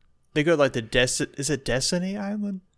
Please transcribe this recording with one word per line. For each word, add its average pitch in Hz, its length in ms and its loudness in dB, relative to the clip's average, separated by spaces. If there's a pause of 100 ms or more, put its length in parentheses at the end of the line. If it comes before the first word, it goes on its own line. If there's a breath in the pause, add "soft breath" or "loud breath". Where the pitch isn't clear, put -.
(340)
They 151 100 2
go, 170 120 4
like, 139 180 4
the 123 100 -2
Desti-, 123 560 0
is 139 100 -4
it 139 160 -2
Destiny 175 520 -2
Island? 202 440 -6 (160)